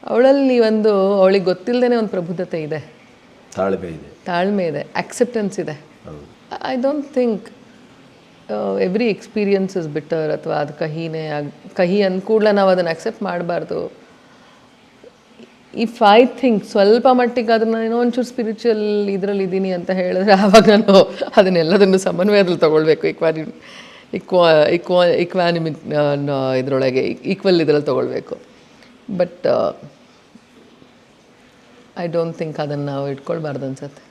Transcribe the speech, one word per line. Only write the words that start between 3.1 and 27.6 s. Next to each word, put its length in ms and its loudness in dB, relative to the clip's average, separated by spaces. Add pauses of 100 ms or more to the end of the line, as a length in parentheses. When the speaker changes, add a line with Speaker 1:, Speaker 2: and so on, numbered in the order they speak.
Speaker 2:
ತಾಳ್ಮೆ 320 -4
ಇದೆ, 380 -16
Speaker 1:
ತಾಳ್ಮೆ 400 -2
ಇದೆ, 140 -4
ಅಕ್ಸೆಪ್ಟೆನ್ಸ್ 800 -4
ಇದೆ. 120 -6
Speaker 2:
ಹೌದು. 580 -18 (440)
Speaker 1:
I 80 -4
don't 360 -4
think, 220 0
uh, 1500 -8
every 280 0
experience 600 -2
is 140 -6
bitter 380 -4
ಅಥವಾ 220 -6
ಅದು 200 -4
ಕಹಿನೇ 540 -8
ಆಗ್-, 480 -10
ಕಹಿ 260 0
ಅಂದ 200 0
ಕೂಡಲೇ 300 2
ನಾವು 180 4
ಅದನ್ನ 200 2
ಅಕ್ಸೆಪ್ಟ್ 340 -6
ಮಾಡಬಾರ್ದು. 680 -6 (1800)
If 140 -2 (280)
I 80 8
think 400 -2
ಸ್ವಲ್ಪ 460 4
ಮಟ್ಟಿಗೆ 400 0
ಅದನ್ನ 240 0 (100)
ಏನೋ 140 -2
ಒಂಚೂರು 280 -2
ಸ್ಪಿರಿಚುವಲ್ 840 -2
ಇದ್ರಲ್ಲಿ 340 -2
ಇದ್ದೀನಿ 280 -2
ಅಂತ 200 -6
ಹೇಳಿದ್ರೆ 420 0
ಆವಾಗ 360 6
ನಾನು 480 6 (200)
ಅದನ್ನೆಲ್ಲದನ್ನು 600 4
ಸಮನ್ವಯದಲ್ಲಿ 600 2
ತಗೊಳ್ಬೇಕು, 480 2
equani-, 480 -4 (580)
equa-, 680 4
equa-, 440 2
equanimity, 680 -4
ಆ, 200 0
ನ-, 440 -4
ಇದ್ರೊಳಗೆ 420 -2
ಈಕ್ವಲ್ 600 -2